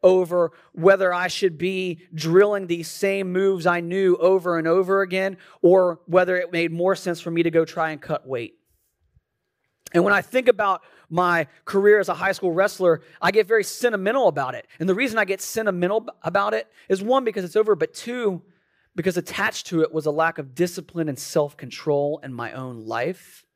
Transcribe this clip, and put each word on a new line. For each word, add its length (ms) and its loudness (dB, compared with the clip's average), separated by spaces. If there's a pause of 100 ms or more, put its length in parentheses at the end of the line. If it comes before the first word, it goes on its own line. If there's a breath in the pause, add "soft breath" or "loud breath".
over 480 2 (220 soft breath)
whether 400 4
I 140 -2
should 300 -2
be 440 -4 (120 soft breath)
drilling 540 2
these 200 -6
same 440 -4
moves 340 0
I 140 2
knew 380 2
over 420 2
and 80 -2
over 340 2
again, 360 -4 (240 loud breath)
or 440 4
whether 320 2
it 140 -4
made 200 -2
more 240 0
sense 240 -6
for 120 -10
me 120 0
to 60 2
go 160 2
try 260 -6
and 100 -12
cut 260 -8
weight. 280 -8 (1400)
And 100 4
when 100 4
I 80 2
think 280 0
about 340 2 (260 soft breath)
my 380 0 (180 soft breath)
career 340 6
as 100 -2
a 40 -2
high 180 -2
school 200 -2
wrestler, 500 2 (200 loud breath)
I 100 2
get 160 2
very 160 2
sentimental 640 0
about 260 -2
it. 140 -12 (120 soft breath)
And 80 -2
the 80 2
reason 220 -2
I 80 2
get 160 -4
sentimental 600 -2
b-, 100 -14 (100)
about 320 -2
it 140 -4 (220 soft breath)
is, 120 0
one, 220 0
because 220 -4
it's 100 -8
over, 200 4
but 180 -4
two, 500 -6 (520)
because 220 -2
attached 500 -6
to 140 0
it 100 0
was 140 -4
a 60 0
lack 260 0
of 160 -14
discipline 560 -4
and 80 -8
self-control 1080 -4
in 100 -14
my 180 -8
own 340 -12
life 600 -8 (100)